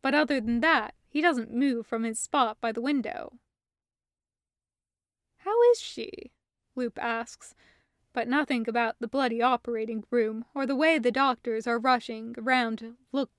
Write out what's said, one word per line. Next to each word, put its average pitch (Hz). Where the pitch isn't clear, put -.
But 269
other 294
than 233
that, 277
he 294
doesn't 294
move 247
from 226
his 226
spot 240
by 233
the 220
window. 262
"How 440
is 466
she?" -
Lupe 247
asks, -
but 233
nothing 254
about 226
the 240
bloody 240
operating 233
room 220
or 269
the 269
way 311
the 247
doctors 240
are 240
rushing 233
around 226
look 277